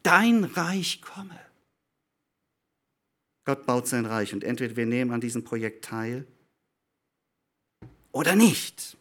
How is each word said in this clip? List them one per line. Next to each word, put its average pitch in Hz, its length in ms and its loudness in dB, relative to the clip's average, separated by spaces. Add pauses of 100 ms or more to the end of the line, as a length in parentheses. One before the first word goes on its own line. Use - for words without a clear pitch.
„Dein 214 420 4
Reich 175 600 -4
komme.“ 196 360 -18 (2000)
Gott 139 240 -2
baut 123 200 2
sein 120 200 -2
Reich 107 260 -2
und 101 100 -6
entweder 117 320 -4
wir 117 120 -2
nehmen 123 240 0
an 117 100 -4
diesem 117 220 -6
Projekt 113 420 -6
teil 117 400 -8 (1900)
oder 156 240 2
nicht. - 640 4